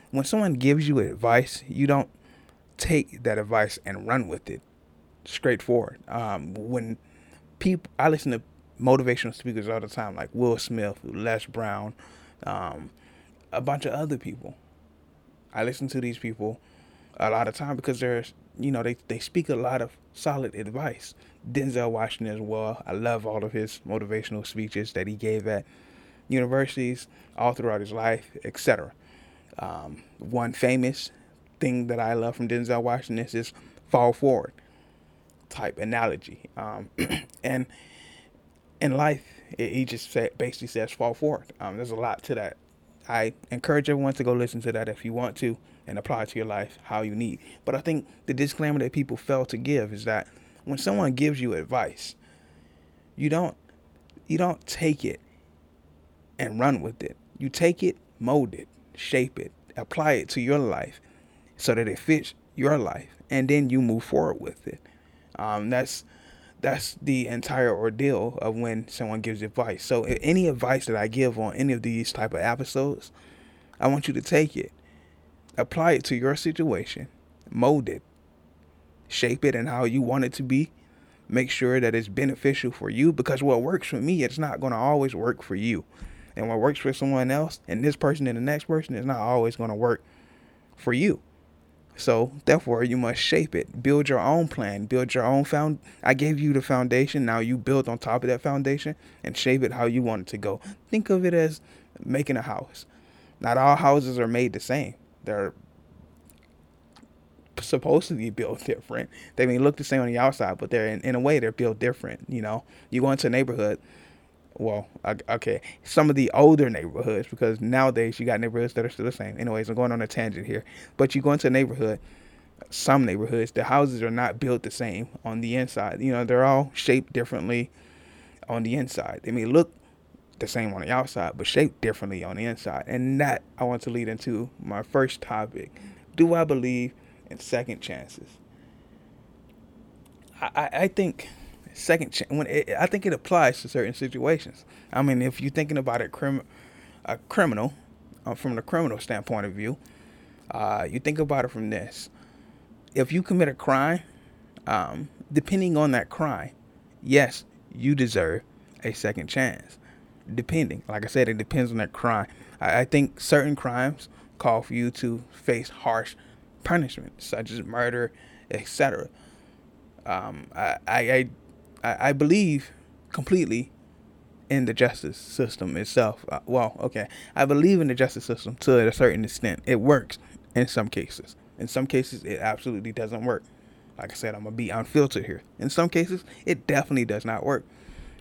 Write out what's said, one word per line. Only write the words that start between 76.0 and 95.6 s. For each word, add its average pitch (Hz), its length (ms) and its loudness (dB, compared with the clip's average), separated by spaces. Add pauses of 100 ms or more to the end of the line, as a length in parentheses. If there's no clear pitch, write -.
to 135 100 -2
your 135 220 0
situation, 156 720 -2 (420)
mold 127 380 2
it, - 140 -6 (1080)
shape 123 320 0
it 131 100 4
in 120 120 -2
how 123 180 -2
you 123 180 2
want 127 220 0
it 123 100 -4
to 143 80 -6
be, 131 280 0 (580)
make 127 220 0
sure 127 300 2
that 113 140 4
it's 110 140 -2
beneficial 135 600 0
for 104 200 -8
you, 139 220 4
because 135 300 -2
what 123 200 4
works 165 260 -2
for 139 80 -4
me, 151 260 0
it's 127 160 -2
not 147 220 -4
gonna 127 160 -2
always 139 380 2
work 110 280 -2
for 98 120 -6
you. 101 300 0 (500)
And 110 140 -4
what 113 120 -2
works 143 200 2
for 135 120 0
someone 131 380 2
else, 151 380 -2
and 113 160 -2
this 147 120 2
person 143 300 0
and 120 100 -2
the 117 40 -4
next 147 240 -2
person, 156 300 -2
is 120 100 -4
not 131 140 -2
always 117 380 2
gonna 113 200 -4
work 120 260 2 (720)
for - 160 -2
you. 160 280 4 (760)
So, 120 380 2 (140)
therefore, 123 360 4
you 123 140 2
must 120 240 0
shape - 340 2
it. 101 280 -4
Build 143 260 4
your 131 100 4
own 156 300 4
plan. 101 380 -4
Build 127 280 0
your 123 100 2
own 139 200 4
found-, 151 340 0 (240)